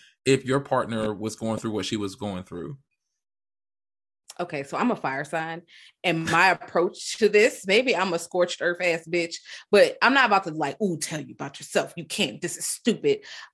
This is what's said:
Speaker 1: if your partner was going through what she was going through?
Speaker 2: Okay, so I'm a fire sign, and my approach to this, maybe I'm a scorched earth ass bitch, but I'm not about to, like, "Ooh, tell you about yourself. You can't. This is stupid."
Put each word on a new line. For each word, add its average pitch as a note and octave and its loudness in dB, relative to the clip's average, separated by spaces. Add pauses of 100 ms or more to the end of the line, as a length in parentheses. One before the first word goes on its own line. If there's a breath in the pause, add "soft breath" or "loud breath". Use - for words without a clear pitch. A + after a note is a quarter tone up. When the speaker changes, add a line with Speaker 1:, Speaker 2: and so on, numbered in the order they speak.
(260 loud breath)
Speaker 1:
if C3 4
your C3 2
partner A2+ -2
was G#2+ -6
going A2 -2
through A2+ -4
what G2 -2
she A2+ -2
was G2 -4
going F#2+ -6
through? F2 -10 (1600)
Speaker 2:
Okay, D3+ -6
so - -10
I'm G#3+ 0
a G3 0
fire C3+ -6
sign, E3 -6 (400 loud breath)
and E3 0
my E3+ 6
approach - -2
to G#3 4
this, G#3 2
maybe A3+ 4
I'm F3+ 0
a E3 -2
scorched F3 -2
earth E3+ -2
ass E3 0
bitch, E3+ -2 (340 loud breath)
but F#3 6
I'm A#3 6
not C4+ 6
about G3 4
to, E3+ -6
like, D#3 -4
"Ooh, F3+ -2
tell D3+ -6
you B2+ -14
about - -12
yourself. D#3+ -4
You E3 -10
can't. D3+ -4
This E3+ -6
is E3 -8
stupid." D#3 0 (340 loud breath)